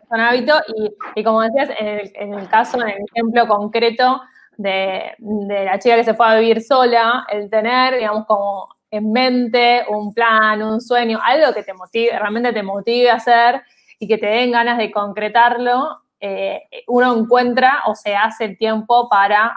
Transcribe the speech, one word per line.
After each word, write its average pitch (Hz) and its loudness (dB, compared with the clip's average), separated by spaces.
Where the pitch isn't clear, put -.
Es - -20
un 226 -2
hábito 240 2
y, 214 -6
y 220 -4
como 220 2
decías, 262 0
en 214 -4
el, 208 -8
en 202 -10
el 196 -12
caso, 247 0
en 220 -2
el 196 -8
ejemplo 233 2
concreto 233 0
de, 190 -4
de 202 -4
la 196 -2
chica 233 4
que 226 4
se 220 0
fue 226 2
a 220 4
vivir 226 2
sola, 240 2
el 208 -6
tener, 247 0
digamos, 220 -2
como 202 -2
en 214 -4
mente 247 2
un 208 -6
plan, 220 2
un 220 -4
sueño, 233 -2
algo 269 4
que 208 -8
te 190 -14
motive, 226 -2
realmente 220 -2
te 214 -4
motive 233 0
a 226 2
hacer 240 2
y 208 -10
que 214 0
te 214 -4
den 240 0
ganas 240 0
de 214 -4
concretarlo, 240 0
eh, 196 -8
uno 247 2
encuentra 247 2
o 214 -2
se 208 -4
hace 220 -2
el 190 -10
tiempo 220 0
para 208 4